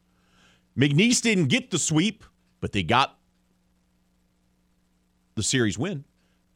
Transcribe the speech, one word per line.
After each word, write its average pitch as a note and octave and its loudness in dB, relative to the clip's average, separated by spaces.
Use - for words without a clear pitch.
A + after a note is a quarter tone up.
McNeese D3+ 2
didn't F#3 2
get D3 -2
the D#3+ -2
sweep, E3+ -2
but F2+ -8
they G2+ -2
got A#2 0
the G#2+ -6
series G#2+ 0
win. D3 -6